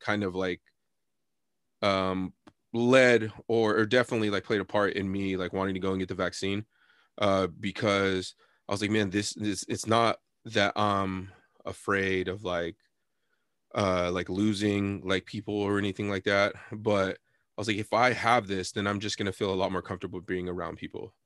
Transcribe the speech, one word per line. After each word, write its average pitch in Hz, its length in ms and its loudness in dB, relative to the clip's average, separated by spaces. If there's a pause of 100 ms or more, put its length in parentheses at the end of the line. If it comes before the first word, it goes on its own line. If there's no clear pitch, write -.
kind 104 240 0
of, 90 100 -4
like, 92 260 -2 (1200)
um, 95 500 0 (400)
led 120 600 6 (160)
or, 113 300 2
or 110 80 4
definitely, 113 440 2
like, 98 140 -2
played 107 160 0
a 92 40 -2
part 101 300 0
in 98 160 -2
me, 95 260 -2
like, 90 160 -4
wanting 95 220 -2
to 95 60 -4
go 95 120 -2
and 95 80 0
get 90 80 -4
the 95 80 -6
vaccine, 98 480 -2 (540)
uh, 95 300 2
because 98 840 0 (340)
I - 40 -2
was 101 100 -2
like, 104 100 0
"Man, 104 180 2
this, 104 240 -2
this, 104 340 -4
it's - 180 -6
not 113 320 2 (280)
that 110 300 2
I'm 98 540 0 (360)
afraid 95 640 0
of, 101 160 -8
like, 85 320 -4 (960)
uh, 90 380 2
like, 90 180 -4
losing, 101 720 0
like, 95 240 -2
people 104 300 -6
or 101 220 2
anything 101 320 -2
like 98 140 -4
that." 101 300 4 (180)
But 104 460 0 (400)
I 107 40 -4
was 98 60 -4
like, 104 100 0
"If - 160 -6
I 120 200 6
have 117 340 2
this, 95 240 -4
then 101 160 -2
I'm 101 120 0
just 107 180 -6
gonna 98 140 -2
feel 98 220 -2
a - 20 -2
lot 95 160 0
more 90 100 -2
comfortable 90 400 -8
being 90 260 -4
around 87 300 -6
people, - 360 -12 (120)